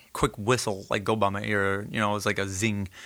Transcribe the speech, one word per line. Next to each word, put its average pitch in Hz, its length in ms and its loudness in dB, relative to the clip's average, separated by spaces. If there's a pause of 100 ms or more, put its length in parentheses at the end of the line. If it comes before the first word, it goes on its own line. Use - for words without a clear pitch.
(120)
quick - 240 -2
whistle, 104 540 0
like, 110 120 0
go 110 140 2
by 101 140 4
my 101 140 -4
ear. 101 460 0
You 113 80 -4
know, 107 120 4
it 104 40 0
was 104 120 -2
like 101 120 0
a 98 80 0
zing. 98 420 -2 (180)